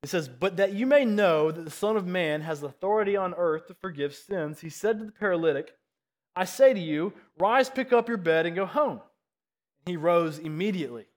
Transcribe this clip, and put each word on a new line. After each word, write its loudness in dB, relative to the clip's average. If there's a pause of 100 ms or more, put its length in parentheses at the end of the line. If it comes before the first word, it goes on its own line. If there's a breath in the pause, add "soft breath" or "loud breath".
He -12
says, -4
"But -4
that 0
you -2
may 4
know 2
that -10
the -12
Son -2
of -2
Man -2
has -8
authority -2
on -2
earth -2
to -20
forgive -6
sins, -8
he -12
said -2
to -10
the -14
paralytic, 0 (640)
'I 0
say 6
to -4
you, -2 (240 loud breath)
rise, 4
pick 0
up 4
your -2
bed, 2
and -4
go -2
home.' 0 (880)
He -4
rose 2
immediately -6 (100)